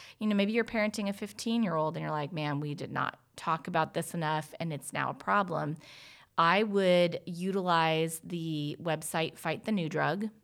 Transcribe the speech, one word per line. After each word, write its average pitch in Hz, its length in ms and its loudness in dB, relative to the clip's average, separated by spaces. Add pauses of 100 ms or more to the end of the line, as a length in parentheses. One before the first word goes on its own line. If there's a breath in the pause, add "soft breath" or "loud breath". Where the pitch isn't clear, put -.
(200 loud breath)
you 214 80 0
know, 208 80 4
maybe 202 160 4
you're 226 120 2
parenting 214 440 -2
a 202 40 -2
fifteen-year-old 202 840 0
and 156 60 -4
you're 156 100 -2
like, 147 200 -2
"Man, 147 280 -2
we 147 140 -4
did - 180 -8
not 139 260 -4 (160)
talk - 320 -4
about 160 260 0
this - 220 -4
enough 156 460 -2
and 165 120 -4
it's - 200 -8
now 139 180 -2
a - 40 -6
problem." 165 600 0 (640 loud breath)
I 170 240 6
would 180 640 4
utilize 165 960 2
the 160 580 -4
website 160 560 -2
Fight - 280 -4
the 220 80 -2
New 175 160 0
Drug 165 400 0 (160)